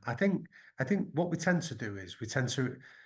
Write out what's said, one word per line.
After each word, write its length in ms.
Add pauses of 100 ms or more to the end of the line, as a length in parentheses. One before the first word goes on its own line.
I 80
think, 320 (340)
I 40
think 300
what 180
we 60
tend 260
to 100
do 240
is 220
we 80
tend 220
to, 260 (300)